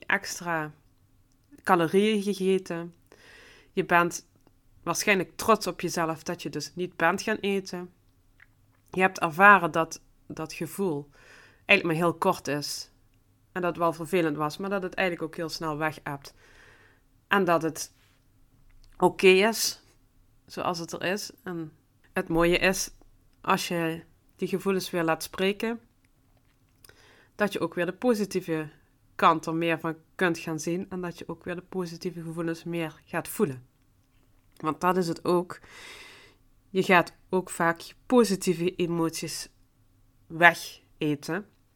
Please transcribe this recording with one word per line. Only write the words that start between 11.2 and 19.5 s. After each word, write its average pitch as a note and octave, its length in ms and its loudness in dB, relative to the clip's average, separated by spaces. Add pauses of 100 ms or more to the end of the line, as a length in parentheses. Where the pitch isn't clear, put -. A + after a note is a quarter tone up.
eigenlijk G3+ 180 4
maar E3+ 240 2
heel E3+ 100 0
kort - 300 0
is. - 440 -6 (640)
En F3+ 60 -4
dat F3 80 0
het E3 80 -10
wel E3+ 140 2
vervelend E3 440 0
was, D3+ 200 -2
maar G3 120 -6
dat G3 140 -2
het F3+ 100 -8
eigenlijk E3+ 340 -4
ook - 80 -14
heel E3 140 -8
snel D3+ 280 -6
weg D#3 260 -4
hebt. C#3+ 300 -12 (920)
En G3 180 4
dat E3 160 4
het - 320 -6 (1040)
oké F3+ 300 4
is, G3 540 4 (640)